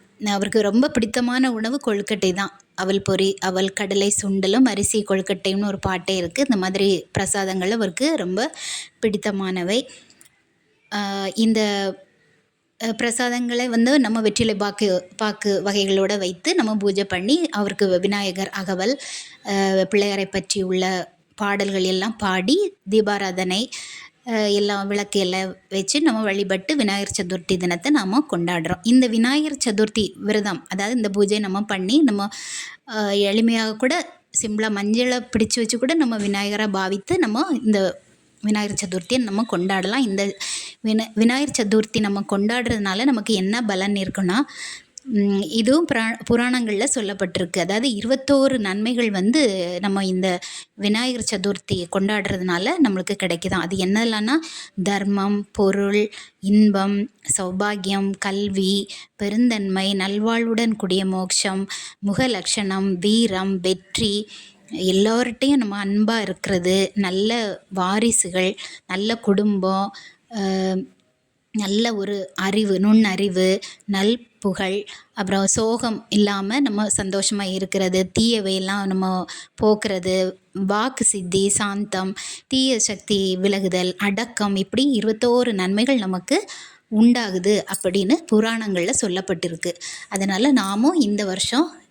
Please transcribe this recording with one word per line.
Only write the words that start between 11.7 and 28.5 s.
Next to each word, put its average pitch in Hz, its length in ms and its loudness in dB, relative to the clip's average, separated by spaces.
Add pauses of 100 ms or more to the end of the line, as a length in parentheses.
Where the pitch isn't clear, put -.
அ, 226 180 -2
பிரசாதங்களை 240 640 -2
வந்து 247 340 4
நம்ம 226 200 2
வெற்றிலை 214 340 2
பாக்கு, 202 640 0
பாக்கு 208 480 0
வகைகளோட 196 540 2
வைத்து 185 360 -2
நம்ம 220 220 0
பூஜை 196 280 0
பண்ணி 214 440 0
அவருக்கு 196 520 0
விநாயகர் 196 480 -2
அகவல், 190 520 -2 (460)
அ, 196 440 2
பிள்ளையாரை 202 360 0
பற்றி 190 360 -4
உள்ள 185 520 -2 (200)
பாடல்கள் 202 480 -2
எல்லாம் 190 340 -2
பாடி 208 580 0 (160)
தீபாராதனை, 202 800 0 (580)
அ, 214 240 0
எல்லாம் 202 380 0
விளக்கு 202 320 -2
எல்லாம் 185 360 -2 (120)
வச்சு 196 320 -2
நம்ம 226 220 2
வழிபட்டு 196 540 0
விநாயகர் 202 500 -2
சதுர்த்தி 180 300 -2
தினத்தை 175 340 0
நாம 247 400 2
கொண்டாடுறோம். 175 520 -2